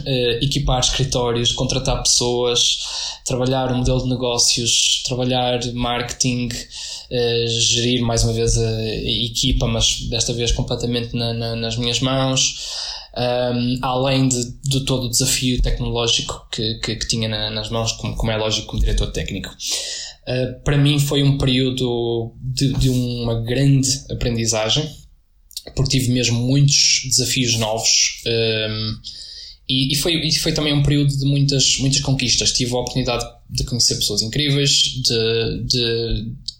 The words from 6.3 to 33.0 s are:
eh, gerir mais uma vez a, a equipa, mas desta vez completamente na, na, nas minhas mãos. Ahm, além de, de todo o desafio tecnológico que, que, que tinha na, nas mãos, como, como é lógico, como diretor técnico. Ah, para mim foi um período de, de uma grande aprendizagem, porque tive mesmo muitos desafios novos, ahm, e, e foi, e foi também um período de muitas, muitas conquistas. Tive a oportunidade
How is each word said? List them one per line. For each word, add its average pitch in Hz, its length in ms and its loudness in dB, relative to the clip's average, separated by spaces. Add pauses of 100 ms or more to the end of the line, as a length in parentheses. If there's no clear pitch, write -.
eh, 117 380 0
gerir 120 540 2
mais 113 220 2
uma 113 80 2
vez 113 260 2
a, 113 100 2
a 110 560 -2
equipa, 117 440 0
mas 113 400 0
desta 120 240 -2
vez 117 200 -2
completamente 120 600 -2
na, 117 180 -2
na, 117 240 -4
nas 113 200 -4
minhas 120 240 0
mãos. 131 920 -2 (240)
Ahm, 123 640 0
além 131 460 2
de, 123 180 2 (200)
de 135 200 0
todo 123 220 0
o 117 40 -4
desafio 123 520 0
tecnológico 117 880 0
que, 113 300 -4
que, 110 160 -4
que - 100 -6
tinha 113 220 0
na, 107 200 -4
nas 107 220 -6
mãos, 113 220 0
como, 110 240 -6
como 110 160 0
é 107 40 0
lógico, 107 300 0
como 107 140 -4
diretor 104 320 2
técnico. - 420 -6 (720)
Ah, 127 380 -2
para 143 120 2
mim 143 220 4
foi 143 240 2
um 139 160 4
período 120 1040 0
de, 131 300 0
de 127 180 2
uma 120 520 0
grande 131 460 4 (220)
aprendizagem, 113 720 0 (920)
porque 135 220 2
tive 120 140 2
mesmo 117 320 2
muitos 143 600 4
desafios 123 520 0
novos, - 720 0
ahm, 110 720 0 (720)
e, 135 240 2
e 143 40 0
foi, 170 180 0
e 160 220 0
foi 165 160 0
também 151 220 0
um 143 80 4
período 143 340 4
de 135 80 -2
muitas, 139 540 2
muitas 131 220 2
conquistas. 127 520 0
Tive 123 220 0
a 127 60 2
oportunidade 123 440 -2 (240)